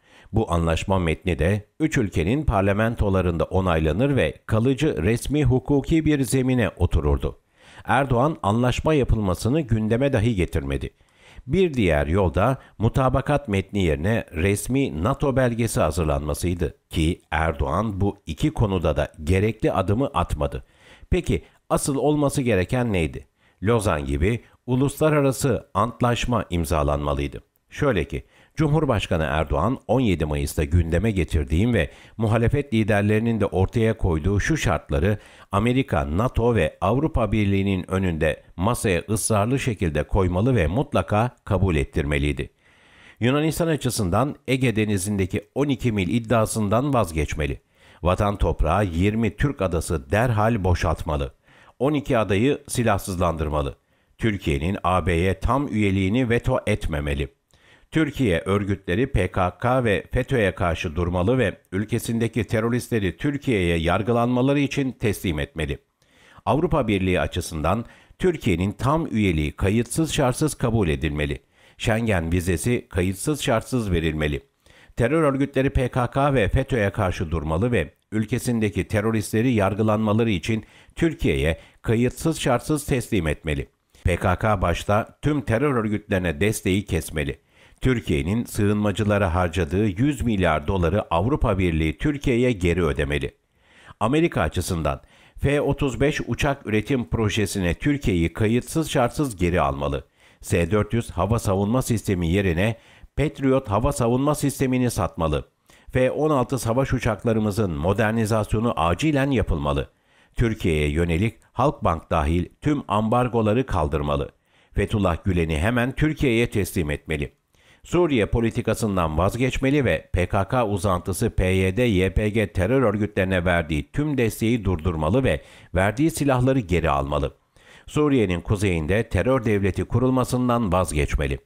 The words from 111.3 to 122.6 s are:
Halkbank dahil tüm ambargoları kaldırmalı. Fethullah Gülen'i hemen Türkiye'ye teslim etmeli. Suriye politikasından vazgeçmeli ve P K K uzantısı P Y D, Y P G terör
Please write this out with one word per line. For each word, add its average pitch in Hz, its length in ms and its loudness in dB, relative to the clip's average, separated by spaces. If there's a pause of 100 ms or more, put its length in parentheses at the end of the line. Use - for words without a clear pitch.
Halkbank 104 580 -2
dahil 82 340 0 (160)
tüm 147 260 -2
ambargoları 110 800 0
kaldırmalı. 73 640 -2 (420)
Fethullah 95 520 0
Gülen'i 82 320 0
hemen 120 340 0
Türkiye'ye 131 580 0
teslim 90 420 -2
etmeli. 73 480 -6 (440)
Suriye 147 420 2
politikasından 101 920 -2
vazgeçmeli 127 680 0
ve 85 280 -2
P 90 120 0
K 98 220 -2
K 123 200 0
uzantısı 98 640 -2
P 95 160 0
Y 95 320 2
D, 123 60 2
Y 92 300 2
P 107 160 0
G 104 180 0
terör 110 340 0